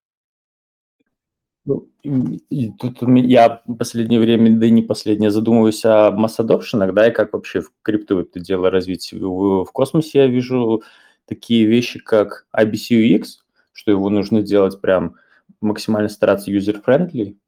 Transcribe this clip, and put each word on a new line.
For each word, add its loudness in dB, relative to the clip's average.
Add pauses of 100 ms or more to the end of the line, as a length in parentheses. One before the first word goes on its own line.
(1700)
Ну, -6 (140)
и, -10 (380)
и -6
тут -10
у -4
ме-, 4
я 4
в -10
последнее -2
время, 4
да 2
и 4
не 4
последнее, -2
задумываюсь 0
о 4
масс-адопшенах, -2
да, 4
и -2
как -2
вообще -8
в -10 (120)
крипту -2
это -10
дело -2
развить. -4
В, -2
в -16
космосе -2
я 4
вижу -2 (440)
такие 0
вещи, 0
как -2
I 0
B -2
C -4
U 4 (160)
X, -16 (280)
что -6
его 0
нужно -2
делать 0
прям -2 (440)
максимально -2
стараться -2
user-friendly, -2 (120)